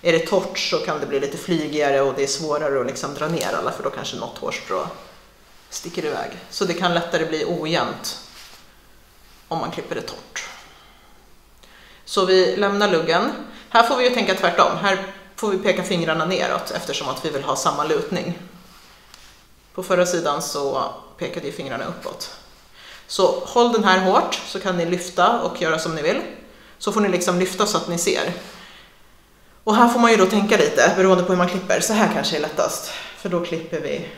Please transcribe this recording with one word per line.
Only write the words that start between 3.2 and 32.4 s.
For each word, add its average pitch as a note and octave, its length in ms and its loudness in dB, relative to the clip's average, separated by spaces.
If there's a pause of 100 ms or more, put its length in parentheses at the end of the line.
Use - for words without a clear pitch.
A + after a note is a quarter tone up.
ner D3 260 -2
alla, A2+ 180 -2
för - 120 -10
då - 60 0
kanske - 280 -8
något A#2 200 -8
hårstrå - 500 -4 (800)
sticker E3+ 360 -8
iväg. - 260 -4 (180)
Så - 160 -4
det F3+ 80 0
kan F3 200 0
lättare E3 320 0
bli D#3 220 -2
ojämnt D#3 720 -2 (1300)
om D#3+ 100 -4
man - 140 -4
klipper - 240 -8
det - 60 -6
torrt. - 480 -12 (1600)
Så F#3+ 200 2
vi F#3 300 4
lämnar G3+ 360 2
luggen. E3+ 400 2 (380)
Här A3+ 140 6
får B3 140 2
vi B3+ 60 2
ju B3 100 4
tänka G3 220 0
tvärtom. F3 460 2
Här F#3+ 320 0 (220)
får G#3+ 160 -2
vi F#3+ 60 0
peka F#3 260 0
fingrarna E3 420 0
neråt - 460 -2
eftersom C#3 380 -6
att C3+ 160 -6
vi D#3+ 40 -2
vill C#3 140 -4
ha C#3 120 -2
samma D3 280 0
lutning. D#3 560 -2 (1400)
På F3+ 60 -8
förra F3+ 220 2
sidan D#3+ 360 0
så C#3 520 -2 (240)
pekade D3 280 -8
ju C3+ 60 -6
fingrarna C3+ 340 -6
uppåt. - 500 -10 (720)
Så F3+ 320 2
håll A#3+ 340 4
den G#3+ 100 2
här F#3 160 6
hårt G#3 480 2
så G3 120 -8
kan F#3 180 -2
ni E3+ 80 0
lyfta F3+ 560 2
och E3+ 200 -4
göra D#3+ 180 0
som E3 160 -4
ni D3+ 60 -4
vill. G3 200 0 (560)
Så - 140 -2
får G#3 100 2
ni G3+ 80 4
liksom F3+ 300 2
lyfta F#3 260 2
så G3 120 0
att - 100 -2
ni E3+ 100 -2
ser. - 360 0 (1300)
Och G#3+ 120 2
här A#3+ 140 8
får A#3+ 100 2
man A#3 120 8
ju A3 60 6
då F#3 80 8
tänka G#3 320 2
lite D3+ 380 6
beroende F#3 280 6
på F3+ 60 -2
hur F3+ 80 2
man F3+ 120 2
klipper. F3+ 300 0
Så - 140 0
här G#3 200 4
kanske D3 220 -2
är D3 40 0
lättast, - 520 -2 (260)